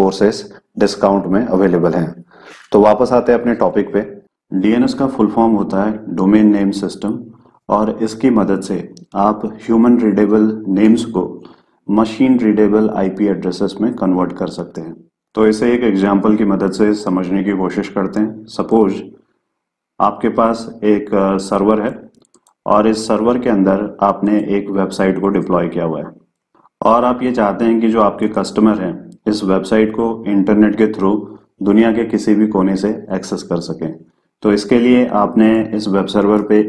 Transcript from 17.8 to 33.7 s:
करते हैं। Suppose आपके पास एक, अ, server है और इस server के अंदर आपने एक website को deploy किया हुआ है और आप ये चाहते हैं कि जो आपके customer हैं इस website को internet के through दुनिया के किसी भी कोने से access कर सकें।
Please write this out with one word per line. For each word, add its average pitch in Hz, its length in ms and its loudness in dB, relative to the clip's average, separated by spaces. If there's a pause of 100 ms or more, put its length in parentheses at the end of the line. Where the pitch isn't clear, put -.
करते 98 320 -4
हैं। 110 260 -4
Suppose 104 560 0 (1000)
आपके 104 300 0
पास 113 360 -2 (180)
एक, 104 300 0
अ, 98 240 0
server 101 440 0
है 113 120 -6 (720)
और 107 220 2
इस 107 200 -2
server 117 300 0
के 123 120 -2
अंदर 98 380 0 (140)
आपने 101 360 0 (120)
एक 101 200 -2
website 95 500 -2
को 95 80 0
deploy 87 400 0
किया 85 160 -4
हुआ 78 160 -4
है 73 100 -12 (680)
और 117 240 2
आप 123 180 -2
ये 127 100 -2
चाहते 107 320 0
हैं 113 160 2
कि 113 80 2
जो 113 120 2
आपके 104 280 0
customer 104 520 0
हैं 87 200 -6 (280)
इस 107 160 -2
website 107 480 0
को 113 360 -4
internet 101 480 2
के 110 100 2
through 101 300 0 (460)
दुनिया 107 300 4
के 113 120 -2
किसी 107 300 0
भी 107 120 2
कोने 98 300 0
से 98 120 -2 (260)
access 92 280 -6
कर 85 180 -6
सकें। 82 320 -10 (500)